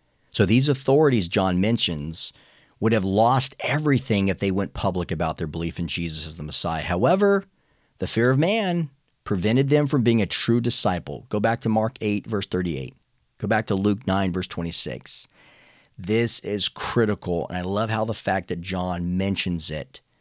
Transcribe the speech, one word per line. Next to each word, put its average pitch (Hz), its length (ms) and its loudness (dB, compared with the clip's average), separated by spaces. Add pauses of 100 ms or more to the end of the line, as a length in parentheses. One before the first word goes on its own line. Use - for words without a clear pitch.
(300)
So 104 160 2
these 127 240 6
authorities 135 580 4
John 92 320 2
mentions 82 720 -2 (480)
would 113 140 2
have 101 100 2
lost 113 560 4
everything 131 680 2
if 92 100 0
they 98 120 0
went 95 220 -2
public 90 380 -2
about 80 260 -2
their 85 100 -6
belief 82 320 -4
in 85 100 -2
Jesus 78 380 -4
as 78 100 -12
the 80 60 -10
Messiah. 78 420 -2
However, 190 600 2 (540)
the - 80 -4
fear 120 240 2
of 131 80 2
man 175 500 0 (340)
prevented 107 460 2
them 147 180 4
from 139 160 2
being 113 200 4
a 95 40 0
true 117 360 0
disciple. 90 640 -2
Go 104 100 -2
back 113 220 0
to - 80 -4
Mark 110 320 0
eight, 104 260 -2
verse 107 200 -2
thirty-eight. 82 480 -4 (440)
Go - 80 -6
back 107 220 0
to 110 60 0
Luke 101 320 0
nine, 95 260 0
verse 90 140 -4
twenty-six. - 800 -6 (680)
This 107 440 0
is 101 280 -2
critical, 98 800 -2
and - 80 -8
I 90 60 -4
love 101 280 -2
how 110 140 0
the 113 80 -2
fact 98 360 -2
that 85 120 -4
John 90 560 -2
mentions 90 540 -2
it. 76 300 -10 (200)